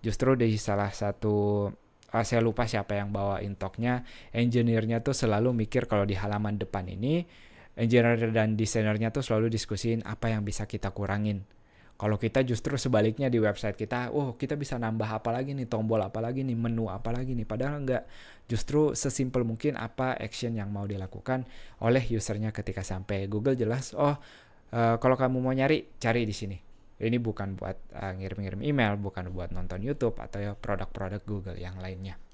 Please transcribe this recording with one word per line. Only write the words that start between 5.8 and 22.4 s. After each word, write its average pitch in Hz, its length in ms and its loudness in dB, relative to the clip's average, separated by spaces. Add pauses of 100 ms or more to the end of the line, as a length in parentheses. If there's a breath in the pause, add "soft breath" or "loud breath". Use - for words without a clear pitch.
kalau 104 160 4
di 101 160 0
halaman 104 400 -2
depan 95 320 -4
ini, 139 320 0 (560 loud breath)
engineer 117 400 6 (160)
dan 110 240 4
desainernya 110 560 2
tuh 139 80 0
selalu 113 240 2
diskusiin 113 560 -2
apa 110 320 -2
yang 107 80 0
bisa 104 240 -4
kita 101 240 -4
kurangin. 101 560 -2 (480 soft breath)
Kalau 107 240 0
kita 117 240 2
justru 123 320 0
sebaliknya 120 560 2
di 117 80 4
website 104 400 0
kita, 120 320 -4
"Oh, 131 240 0
kita - 240 -4
bisa 139 160 -4
nambah 110 320 -2
apa 110 240 -2
lagi 135 240 -2
nih, 127 160 -4
tombol 110 320 2
apa 107 160 -4
lagi 127 240 -2
nih, 120 160 0
menu 113 320 0
apa 110 240 -2
lagi 127 160 -2
nih." 117 160 -2
Padahal 131 400 -2
nggak. 127 160 2 (480 loud breath)
Justru 143 400 4
sesimpel 127 560 0
mungkin 127 320 -2
apa 131 400 -2
action 117 320 -4
yang 104 160 -2
mau 101 160 -4
dilakukan 98 640 -4 (320 loud breath)
oleh 120 320 4
usernya 107 400 -2